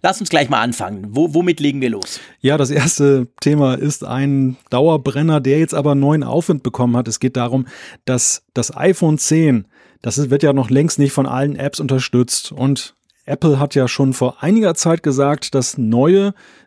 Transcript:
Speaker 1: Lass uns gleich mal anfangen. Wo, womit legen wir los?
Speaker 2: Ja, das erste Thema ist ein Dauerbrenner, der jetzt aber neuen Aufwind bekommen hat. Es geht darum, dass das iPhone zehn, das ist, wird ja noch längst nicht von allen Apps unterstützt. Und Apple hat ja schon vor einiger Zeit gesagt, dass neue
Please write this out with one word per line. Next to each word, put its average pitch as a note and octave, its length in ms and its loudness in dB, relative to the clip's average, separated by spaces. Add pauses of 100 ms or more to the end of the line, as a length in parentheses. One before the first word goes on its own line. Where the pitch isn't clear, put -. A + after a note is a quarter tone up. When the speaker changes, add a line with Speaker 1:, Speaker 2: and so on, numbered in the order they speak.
Speaker 1:
Lass F#3+ 160 0
uns F#3 100 -6
gleich D3 200 2
mal B2 120 0
anfangen. G#2 480 -6
Wo, C#3+ 240 0
womit E3+ 260 0
legen C#3+ 220 -2
wir B2+ 80 0
los? G2+ 300 -8 (220)
Speaker 2:
Ja, C#3 160 2
das C3 120 0
erste C#3 600 2 (100)
Thema C#3+ 340 2
ist C#3+ 300 -4
ein C3+ 540 -2 (120)
Dauerbrenner, D3 720 2
der C3+ 160 2
jetzt D#3+ 160 0
aber C#3+ 220 0
neuen C#3+ 280 2
Aufwind C#3+ 380 -2
bekommen A#2+ 340 0
hat. A#2+ 120 -2
Es A2+ 120 -8
geht B2+ 180 -2
darum, B2 280 -2 (400)
dass - 380 -2 (100)
das - 240 -4
iPhone D#3+ 400 2
zehn, D3+ 480 2 (380)
das A2+ 160 -4
ist, C#3 100 -2
wird C3 140 2
ja C#3+ 100 4
noch C3 160 0
längst C#3 300 2
nicht C#3 120 2
von C3+ 140 0
allen C3+ 300 -2
Apps C#3 240 -6
unterstützt. B2+ 720 -2
Und - 440 -4 (300)
Apple C#3 340 0
hat C#3+ 140 -2
ja C3 140 2
schon C3+ 260 0
vor - 300 -4
einiger F#3+ 320 2
Zeit E3 260 0
gesagt, C#3+ 540 -2
dass B2+ 220 -2
neue D3+ 580 2 (320)